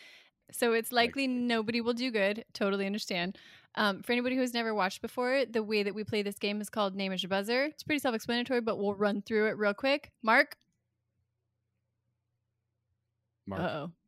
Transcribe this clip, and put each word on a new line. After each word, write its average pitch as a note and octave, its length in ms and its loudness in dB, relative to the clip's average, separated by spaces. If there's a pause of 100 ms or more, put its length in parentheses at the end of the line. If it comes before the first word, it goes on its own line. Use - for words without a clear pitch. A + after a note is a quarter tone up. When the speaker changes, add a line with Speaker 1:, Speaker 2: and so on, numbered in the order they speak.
(520)
Speaker 1:
So A#3 220 2
it's A3+ 180 -2
Speaker 2:
Like A#3 240 4
Speaker 1:
likely C#4 80 0
Speaker 2:
space. B3+ 160 0
Speaker 1:
nobody A#3 400 0
will A#3 140 0
do B3 160 -2
good. G#3+ 420 0
Totally G3 320 0
understand. G3 540 -4 (380)
Um, G3+ 260 2
for - 100 -2
anybody B3 240 0
who's B3+ 160 0
never A3+ 220 0
watched G3 260 0
before, B3 460 0
the A3+ 160 -2
way G#3 220 0
that G3 100 -2
we G#3+ 100 -6
play G#3 160 -2
this G3+ 180 -4
game G#3 220 -2
is G#3 80 -8
called G3 260 0
Name F#3+ 180 -2
Is F#3 100 -2
Your F3+ 80 -8
Buzzer. G#3+ 340 0
It's D#4 180 -6
pretty D4 180 0
self-explanatory, A#3+ 600 0
but A3 160 -2
we'll G3+ 180 0
run G3+ 280 0
through G#3+ 240 2
it G3 100 0
real G#3 160 2
quick. C4+ 380 0 (120)
Mark? B3+ 320 4 (3000)
Speaker 2:
Mark. F#2+ 160 -4
Speaker 1:
Uh-oh. D#3+ 280 -4 (180)